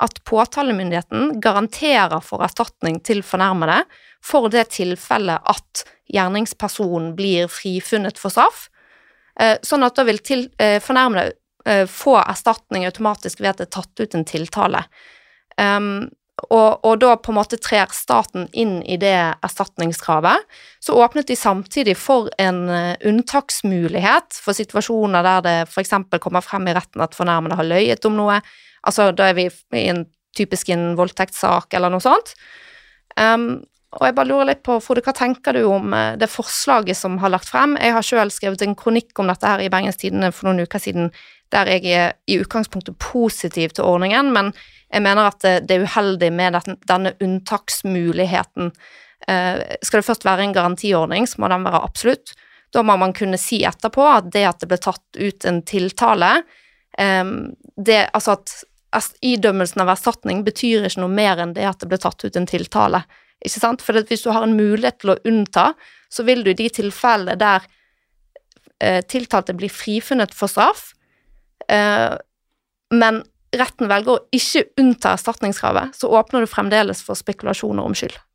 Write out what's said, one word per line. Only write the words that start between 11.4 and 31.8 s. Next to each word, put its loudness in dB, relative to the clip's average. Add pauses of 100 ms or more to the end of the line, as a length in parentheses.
eh, 2
få 2 (100)
erstatning -2
automatisk -6
ved 0
at -4
det -6
er -10
tatt -12
ut -6
en -2
tiltale. -2 (720)
Ehm, -2 (420)
og, 4
og 4
da 6
på -6
en 0
måte -2
trer 0
staten -2
inn -2
i -4
det 2
erstatningskravet. 0 (420)
Så -4
åpnet 4
de -2
samtidig 0
for 0 (100)
en, 0
eh, -2
unntaksmulighet 0
for -4
situasjoner 0
der 4
det 2 (120)
for -6
eksempel -2
kommer -2
frem -4
i 0
retten -4
at -4
fornærmede -2
har -2
løyet 0
om 0
noe. 2 (460)
Altså, 4
da 4
er 4
vi 0 (260)
i 0
en -2 (300)
typisk -4
en 0
voldtektssak 0
eller 2